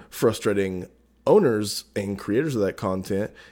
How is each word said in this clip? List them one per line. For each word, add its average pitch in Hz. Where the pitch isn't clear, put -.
frustrating 98
owners 123
and 98
creators 131
of 107
that 95
content, 95